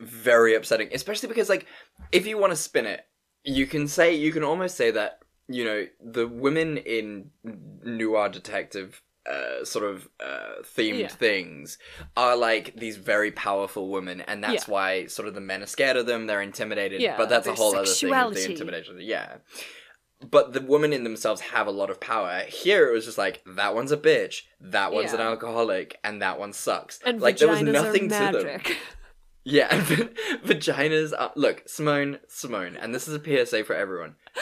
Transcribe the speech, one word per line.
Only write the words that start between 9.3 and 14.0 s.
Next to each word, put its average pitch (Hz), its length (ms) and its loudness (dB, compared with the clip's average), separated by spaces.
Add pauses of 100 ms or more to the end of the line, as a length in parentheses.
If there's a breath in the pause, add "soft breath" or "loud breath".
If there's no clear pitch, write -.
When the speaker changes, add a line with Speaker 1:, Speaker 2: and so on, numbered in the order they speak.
Speaker 1:
uh, 64 340 -6
sort 104 200 -4
of, 98 240 -8 (100)
uh, 60 460 -10
themed 110 340 -2
Speaker 2:
Yeah. 104 100 -2
Speaker 1:
things 87 720 -2 (380 loud breath)
are, 123 200 6
like, 113 380 2
these 110 220 -8
very 104 340 2
powerful 98 580 -2
women, 92 340 -6